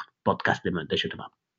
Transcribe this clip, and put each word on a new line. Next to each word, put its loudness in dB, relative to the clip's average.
podcast 2
de, 2
de -2
shoot -2
'em -10
up. -12